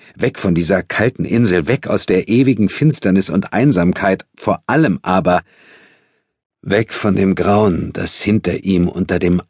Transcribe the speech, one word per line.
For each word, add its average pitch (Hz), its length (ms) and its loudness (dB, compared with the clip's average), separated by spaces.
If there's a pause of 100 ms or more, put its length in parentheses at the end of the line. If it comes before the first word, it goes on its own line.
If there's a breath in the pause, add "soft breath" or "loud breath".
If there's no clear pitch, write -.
(140 loud breath)
weg - 240 -4
von 92 160 0
dieser 87 300 0
kalten 104 400 -2
Insel, 90 420 0
weg 127 220 -2
aus - 180 -2
der 92 220 0
ewigen 113 400 2
Finsternis 101 640 0
und 95 220 -2
Einsamkeit, 95 760 0 (100)
vor - 300 -4
allem 127 360 0
aber 90 400 0 (1200 soft breath)
weg 107 300 -2
von 98 240 -2
dem 95 180 2
Grauen, 90 580 0
das 87 300 -8
hinter 104 400 -2
ihm 90 260 2
unter 90 300 -4
dem 90 320 0